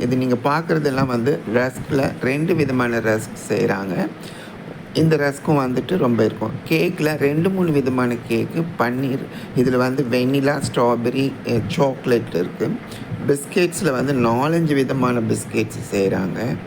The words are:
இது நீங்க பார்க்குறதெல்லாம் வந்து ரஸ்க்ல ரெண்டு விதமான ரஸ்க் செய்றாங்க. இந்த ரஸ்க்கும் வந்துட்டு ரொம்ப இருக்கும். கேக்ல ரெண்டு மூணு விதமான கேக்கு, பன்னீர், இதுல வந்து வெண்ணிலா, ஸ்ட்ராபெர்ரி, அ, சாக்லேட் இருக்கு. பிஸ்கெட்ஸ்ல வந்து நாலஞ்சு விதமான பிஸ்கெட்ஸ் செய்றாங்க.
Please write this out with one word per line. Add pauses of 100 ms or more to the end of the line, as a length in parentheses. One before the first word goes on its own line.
இது
நீங்க
பார்க்குறதெல்லாம்
வந்து (140)
ரஸ்க்ல (120)
ரெண்டு
விதமான
ரஸ்க்
செய்றாங்க. (960)
இந்த
ரஸ்க்கும்
வந்துட்டு
ரொம்ப
இருக்கும். (140)
கேக்ல
ரெண்டு
மூணு
விதமான (140)
கேக்கு, (160)
பன்னீர், (320)
இதுல
வந்து
வெண்ணிலா,
ஸ்ட்ராபெர்ரி, (200)
அ,
சாக்லேட்
இருக்கு. (580)
பிஸ்கெட்ஸ்ல
வந்து (140)
நாலஞ்சு
விதமான
பிஸ்கெட்ஸ்
செய்றாங்க. (260)